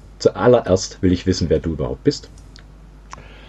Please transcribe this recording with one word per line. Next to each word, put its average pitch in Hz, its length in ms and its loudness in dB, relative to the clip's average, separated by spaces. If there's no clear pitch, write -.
Zuallererst 101 840 2
will 92 100 2
ich 92 140 -2
wissen, 90 240 -2
wer 80 80 2
du 80 140 -4
überhaupt 67 320 -8
bist. - 260 -2